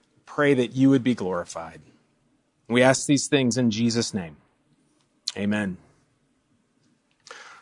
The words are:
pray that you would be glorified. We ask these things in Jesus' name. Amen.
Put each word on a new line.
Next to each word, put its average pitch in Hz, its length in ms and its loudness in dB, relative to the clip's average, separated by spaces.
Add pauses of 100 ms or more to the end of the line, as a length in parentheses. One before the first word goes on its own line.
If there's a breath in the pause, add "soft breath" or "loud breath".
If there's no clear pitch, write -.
(240)
pray 143 300 2
that 120 200 -2
you 131 140 4
would 135 160 4
be 123 100 0
glorified. 82 680 -8 (840)
We 120 140 2
ask 127 260 4
these 139 200 0
things 127 320 0
in 123 120 2
Jesus' 113 440 -2
name. 82 240 -10 (1000)
Amen. 101 400 -4 (1900 loud breath)